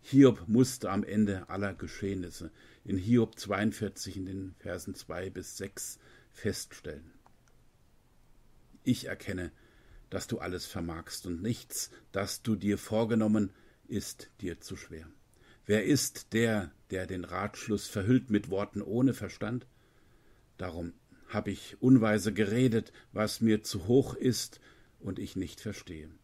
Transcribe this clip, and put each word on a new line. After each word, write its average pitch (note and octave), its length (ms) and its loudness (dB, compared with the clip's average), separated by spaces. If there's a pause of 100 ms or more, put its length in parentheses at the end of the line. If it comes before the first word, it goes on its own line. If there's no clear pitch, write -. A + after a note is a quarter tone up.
Hiob A#2+ 480 6
musste A2+ 420 2
am G2+ 120 0
Ende G2+ 460 0
aller G2 260 -4
Geschehnisse F2+ 760 -8 (340)
in F#2+ 140 -2
Hiob A2+ 400 2
zweiundvierzig G2 760 -4
in F#2+ 100 -8
den F#2+ 320 -10
Versen F#2 360 -10
zwei F#2 360 -10
bis - 260 -12
sechs - 420 -12 (340)
feststellen: - 800 -8 (1700)
„Ich - 240 0
erkenne, F#2 440 -8 (600)
dass F#2+ 160 -6
du A2+ 120 -4
alles F2+ 280 -8
vermagst E2+ 600 -8
und F2 160 -6
nichts, - 480 -6 (220)
das G2 300 -4
du A2+ 120 2
dir G2+ 240 0
vorgenommen, G#2+ 720 2 (360)
ist - 440 -8 (100)
dir E2+ 200 -8
zu - 160 -12
schwer. D#2+ 300 -14 (600)
Wer G#2 180 4
ist - 480 0
der, A2 380 2 (200)
der F#2 160 -4
den F2+ 180 -6
Ratschluss G2 640 -4
verhüllt A2 440 2
mit G2+ 180 2
Worten G2+ 320 -4
ohne A#2+ 320 2
Verstand? A2 540 -6 (880)
Darum E2+ 380 -8 (320)
hab G#2 200 -4
ich - 360 -8
unweise A2 500 6
geredet, A2 580 2 (220)
was G#2 300 -2
mir A2 200 4
zu F2 240 -6
hoch C3 280 4
ist - 460 -2 (380)
und F#2+ 200 -6
ich - 180 -8
nicht F#2 240 -6
verstehe. D#2+ 480 -10 (160)